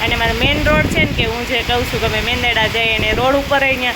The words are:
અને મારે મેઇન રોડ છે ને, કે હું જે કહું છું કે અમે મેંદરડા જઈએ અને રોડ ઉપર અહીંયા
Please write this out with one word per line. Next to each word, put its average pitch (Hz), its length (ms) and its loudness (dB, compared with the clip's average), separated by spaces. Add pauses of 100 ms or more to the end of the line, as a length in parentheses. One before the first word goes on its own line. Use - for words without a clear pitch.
અને 233 120 0
મારે 226 180 0
મેઇન 269 340 2
રોડ 302 260 2
છે 330 120 2
ને, 294 120 -2
કે 247 80 0
હું 233 220 -4
જે 240 200 -2
કહું 247 220 0
છું 247 100 -2
કે 233 60 -2
અમે 220 160 0
મેંદરડા 233 460 0
જઈએ 226 320 0
અને 214 140 0
રોડ 247 280 2
ઉપર 277 220 0
અહીંયા 254 320 0